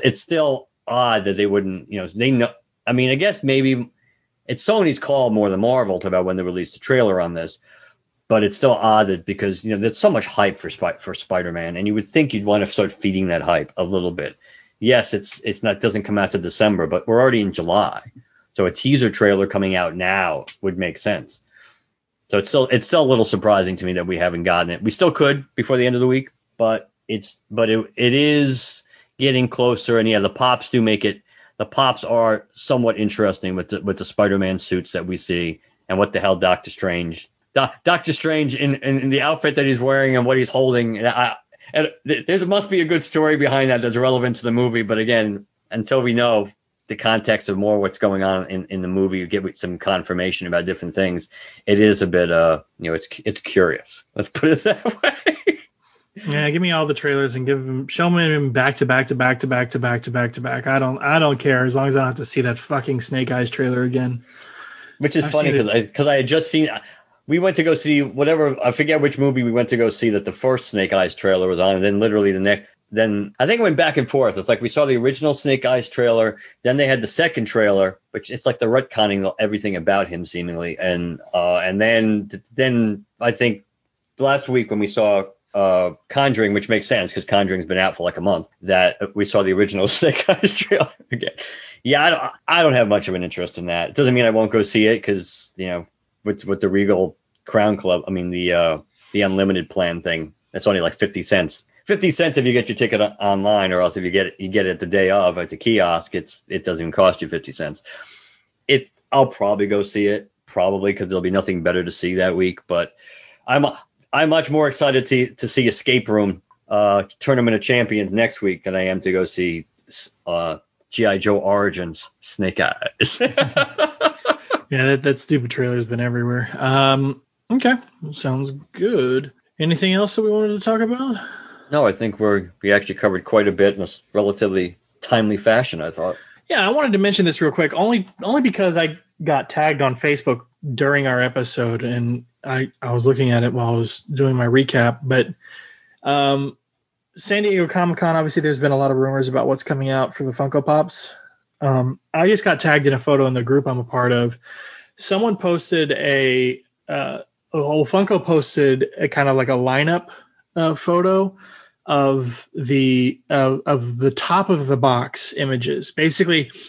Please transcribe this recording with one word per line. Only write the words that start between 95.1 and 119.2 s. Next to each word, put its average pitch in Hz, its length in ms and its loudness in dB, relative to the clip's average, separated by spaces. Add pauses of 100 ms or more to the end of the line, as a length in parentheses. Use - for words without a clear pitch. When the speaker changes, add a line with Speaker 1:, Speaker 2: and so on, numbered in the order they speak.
Speaker 1:
you 92 120 -8
know, 87 200 -8 (360)
with, 101 220 -6
with 98 160 -4
the 98 80 0
Regal 98 480 2 (280)
Crown 104 320 2
Club, 90 300 0
I 98 40 -6
mean, 90 180 -4
the, 90 240 -2
uh, 82 240 2 (360)
the 104 80 0
Unlimited 95 480 0
plan 85 320 -2
thing, 82 320 -6 (180)
that's 95 160 -8
only, 95 140 2
like, 82 140 -2
fifty 92 280 -4
cents. 87 400 0 (240)
Fifty 190 240 2
cents 156 260 0
if 127 80 2
you 123 80 2
get 120 160 0
your 107 60 -6
ticket 110 260 0
o-, 104 180 0
online, 98 520 2
or 90 100 2
else 87 160 0
if 92 60 -4
you 90 80 -4
get 95 160 2
it, - 120 -12
you 95 100 -8
get 95 180 2
it 87 120 -2
the 95 60 -8
day 95 240 2
of 92 300 2
at 82 100 -6
the 101 80 -12
kiosk, 90 560 0
it's, - 340 -10
it 95 160 -8
doesn't 82 200 -4
even 80 80 -6
cost 92 320 4
you 78 60 -6
fifty 80 240 -8
cents. 76 280 -10 (840)
It's, 135 240 2 (200)
I'll 135 160 4
probably 101 400 0
go 101 140 2
see 101 260 -2
it, 104 220 -2 (160)
probably 98 480 0
'cause 98 140 -6
there'll 92 140 -2
be 90 100 -2
nothing 92 320 -2
better 87 200 0
to 85 80 -8
see 90 240 -4
that 92 200 0
week, 90 320 0
but 85 280 -4 (520)
I'm, 139 180 2 (460)
I'm 156 180 2
much 160 200 0
more 151 180 2
excited 135 400 0
to, 127 280 0
to 117 120 -8
see 120 200 0
Escape 123 420 0
Room, 101 320 0 (260)
uh, 101 360 2 (160)
Tournament 120 360 2
of 107 60 -2
Champions 107 500 0
next 110 300 0
week 92 220 -2
than 95 120 -4
I 92 100 -2
am 95 160 -2
to 95 100 -2
go 92 140 0